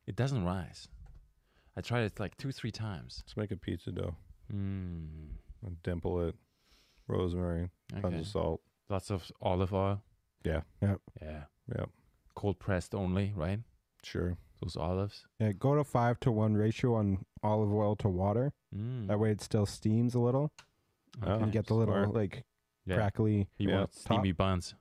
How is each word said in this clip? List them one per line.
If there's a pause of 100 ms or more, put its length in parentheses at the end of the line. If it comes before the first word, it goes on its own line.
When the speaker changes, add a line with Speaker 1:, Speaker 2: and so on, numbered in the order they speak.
Speaker 1:
It
doesn't
rise. (920)
I
tried
it,
like,
two,
three
times.
Speaker 2:
Let's
make
a
pizza
dough. (400)
Speaker 1:
Mm. (360)
Speaker 2:
And
dimple
it. (720)
Rosemary. (220)
Tons
Speaker 1:
Okay.
Speaker 2:
of
salt. (280)
Speaker 1:
Lots
of (100)
olive
oil. (440)
Speaker 2:
Yeah. (200)
Speaker 3:
Yep. (200)
Speaker 1:
Yeah. (340)
Speaker 2:
Yep. (460)
Speaker 1:
Cold
pressed
only,
right? (460)
Speaker 2:
Sure. (260)
Speaker 1:
Those
olives. (140)
Speaker 3:
Yeah,
go
to
five-to-one
ratio
on (180)
olive
oil
to
water. (220)
Speaker 1:
Mm.
Speaker 3:
That
way
it
still
steams
a
little. (680)
Speaker 1:
Okay. (100)
Speaker 3:
And
get
the
little,
Speaker 2:
Smart.
Speaker 3:
like, (420)
Speaker 1:
Yeah.
Speaker 3:
crackly (100)
Speaker 1:
You
Speaker 2:
Yeah.
Speaker 1:
want
steamy
Speaker 3:
top.
Speaker 1:
buns.